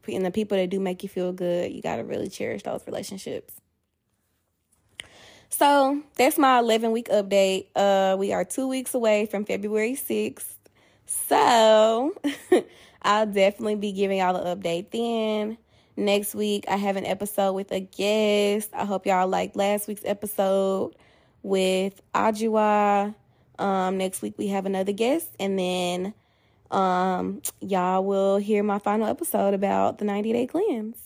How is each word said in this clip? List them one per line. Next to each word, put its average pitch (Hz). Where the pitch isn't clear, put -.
And 190
the 180
people 208
that 185
do 190
make 180
you 196
feel 180
good, 175
you -
gotta -
really -
cherish 196
those -
relationships. -
So 285
that's 277
my 262
eleven-week 226
update. 196
Uh, 196
we 196
are 180
two 262
weeks 262
away 220
from 208
February 214
sixth. -
So 226
<laughs> -
I'll 214
definitely 202
be 202
giving 196
y'all 185
an 180
update 170
then. 220
Next 202
week, 208
I 190
have 202
an 196
episode 196
with 196
a 190
guest. 208
I -
hope 196
y'all 185
liked 185
last 202
week's 208
episode 196
with 190
Ajiwa. 208
Um, 190
next 190
week, 214
we 208
have 196
another 190
guest. 240
And 196
then, 180
um, 185
y'all 190
will 196
hear 208
my 202
final 214
episode 202
about 196
the 208
ninety 208
day 240
cleanse. 254